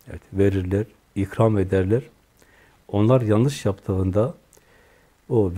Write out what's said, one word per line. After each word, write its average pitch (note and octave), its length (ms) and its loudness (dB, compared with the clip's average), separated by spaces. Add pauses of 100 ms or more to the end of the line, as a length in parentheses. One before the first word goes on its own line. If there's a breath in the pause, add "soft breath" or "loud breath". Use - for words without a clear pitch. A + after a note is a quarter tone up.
(100)
evet, - 120 -18 (100)
verirler, G2 520 0 (300)
ikram G#2+ 440 0
ederler. F#2+ 440 0 (840 soft breath)
Onlar A2 320 2
yanlış A#2 440 0
yaptığında G2 720 -2 (920 soft breath)
o G#2 300 0